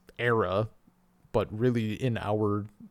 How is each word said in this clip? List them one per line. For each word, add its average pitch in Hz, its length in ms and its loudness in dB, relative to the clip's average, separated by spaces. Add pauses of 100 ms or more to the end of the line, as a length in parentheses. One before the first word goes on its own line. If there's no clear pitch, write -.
(180)
era, 110 520 2 (640)
but 104 200 2
really 113 420 0
in 117 240 -2
our 104 480 0 (260)